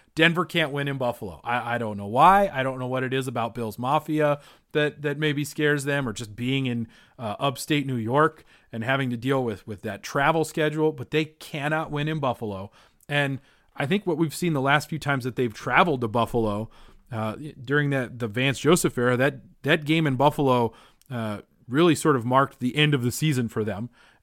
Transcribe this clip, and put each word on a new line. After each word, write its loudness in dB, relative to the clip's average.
Denver 4
can't -2
win -2
in -4
Buffalo. -4
I, -2
I 0
don't -4
know -8
why. 6
I -2
don't -4
know -4
what -2
it -4
is -2
about -4
Bills -6
Mafia 0
that, -2
that -4
maybe 0
scares 0
them, -2
or -4
just -12
being -2
in, -4
uh, -6
upstate -2
New -4
York 0
and -8
having 0
to -4
deal 0
with, -6
with -12
that -8
travel 2
schedule. 0
But -8
they 0
cannot -6
win -2
in -4
Buffalo. -6
And -2
I -2
think -2
what 0
we've -2
seen 0
the 0
last 2
few -6
times -2
that -6
they've -2
traveled 2
to 0
Buffalo, 0
uh, -4
during 0
that, -4
the -4
Vance 0
Joseph 4
era, 2
that, 0
that 2
game 2
in 0
Buffalo, 4
uh, -6
really 4
sort 2
of -2
marked 2
the -4
end 4
of 0
the 0
season 0
for -4
them. -4